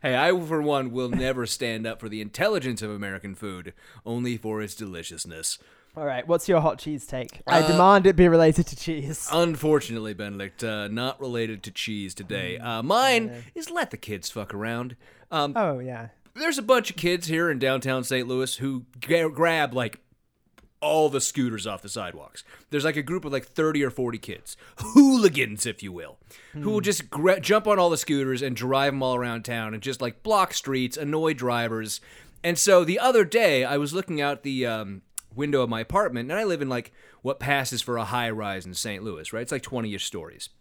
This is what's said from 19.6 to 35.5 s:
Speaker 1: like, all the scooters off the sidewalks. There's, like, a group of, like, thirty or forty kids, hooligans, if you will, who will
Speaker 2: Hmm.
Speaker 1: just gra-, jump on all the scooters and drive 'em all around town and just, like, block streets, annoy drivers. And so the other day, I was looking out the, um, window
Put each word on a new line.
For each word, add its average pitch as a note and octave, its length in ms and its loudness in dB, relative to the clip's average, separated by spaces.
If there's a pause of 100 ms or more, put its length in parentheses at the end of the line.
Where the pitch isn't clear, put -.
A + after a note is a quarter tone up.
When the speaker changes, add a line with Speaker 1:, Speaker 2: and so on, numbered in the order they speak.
Speaker 1:
like, A#2+ 280 -4 (840)
all D3+ 260 4
the C3+ 120 0
scooters A2 460 -2
off G2 160 -8
the G2+ 60 -14
sidewalks. F2 540 -12 (280)
There's, D3 120 0
like, D#3 140 0
a D3 60 -4
group F3 200 -4
of, D3 80 -6
like, C3 140 -4
thirty D#3 380 0
or C3 80 0
forty A#2+ 260 -4
kids, - 400 -14 (200)
hooligans, G3+ 880 6
if G#2 160 -8
you F#2+ 80 -10
will, D#2+ 260 -14 (360)
who D3 180 -4
will G#3 80 2
Speaker 2:
Hmm. F3+ 40 -2
Speaker 1:
just F#3+ 280 -2
gra-, F3+ 280 4
jump G#3+ 280 2
on G#3 100 6
all F3 140 6
the D#3 60 2
scooters C3+ 440 0
and C3 140 -4
drive C3+ 360 2
'em C3+ 120 -2
all B2+ 120 0
around A#2+ 300 -4
town A2+ 300 -6
and G2+ 80 -12
just, C3 180 -6
like, A#2+ 220 -6
block G3+ 320 2
streets, B2+ 420 -2
annoy D#3 380 0
drivers. A#2 680 -2 (420)
And E3+ 140 0
so F#3 260 8
the F3 140 0
other A#3+ 260 6
day, E3 400 4
I C#3 140 0
was D3 160 -2
looking F3 280 -4
out C#3+ 200 -2
the, C3 240 -2
um, G#2+ 380 -4 (320)
window C#3+ 260 0